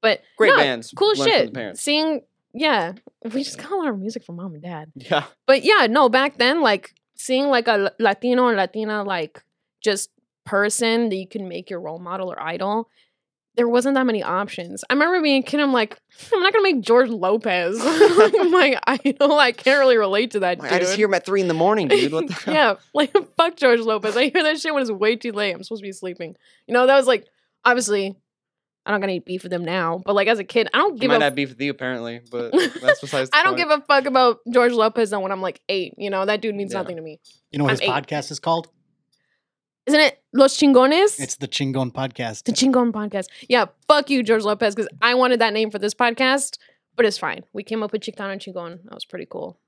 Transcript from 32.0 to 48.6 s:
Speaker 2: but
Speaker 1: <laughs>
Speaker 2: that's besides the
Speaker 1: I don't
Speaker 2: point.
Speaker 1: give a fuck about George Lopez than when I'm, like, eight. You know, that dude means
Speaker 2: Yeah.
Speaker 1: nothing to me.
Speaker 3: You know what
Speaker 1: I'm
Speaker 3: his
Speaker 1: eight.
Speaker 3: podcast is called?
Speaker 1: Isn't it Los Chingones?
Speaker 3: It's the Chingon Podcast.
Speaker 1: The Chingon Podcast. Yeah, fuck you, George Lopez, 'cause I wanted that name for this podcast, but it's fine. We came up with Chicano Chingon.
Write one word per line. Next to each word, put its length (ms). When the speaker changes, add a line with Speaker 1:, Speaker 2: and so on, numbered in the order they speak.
Speaker 2:
but 200
Speaker 1:
<laughs> 300
Speaker 2:
that's 200
besides 300
the 60
Speaker 1:
I 60
don't 140
Speaker 2:
point. 120
Speaker 1:
give 0
a 120
fuck 240
about 340
George 220
Lopez 380
than 120
when 120
I'm, 80
like, 260
eight. 300
You 120
know, 160
that 140
dude 160
means 160
Speaker 2:
Yeah. 120
Speaker 1:
nothing 120
to 60
me. 180
Speaker 3:
You 80
know 60
what 60
Speaker 1:
I'm 80
Speaker 3:
his 20
Speaker 1:
eight. 80
Speaker 3:
podcast 420
is 80
called? 300
Speaker 1:
Isn't 120
it 220
Los 260
Chingones? 640
Speaker 3:
It's 180
the 100
Chingon 440
Podcast. 520
Speaker 1:
The 80
Chingon 400
Podcast. 340
Yeah, 160
fuck 240
you, 100
George 220
Lopez, 320
'cause 120
I 140
wanted 260
that 120
name 180
for 80
this 160
podcast, 640
but 100
it's 120
fine. 340
We 120
came 180
up 100
with 120
Chicano 340
Chingon. 460